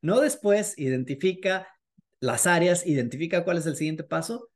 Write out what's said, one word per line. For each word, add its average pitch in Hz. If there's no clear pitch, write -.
No 196
después. 208
Identifica 156
las 120
áreas, 175
identifica 160
cuál 170
es 160
el 151
siguiente 156
paso 165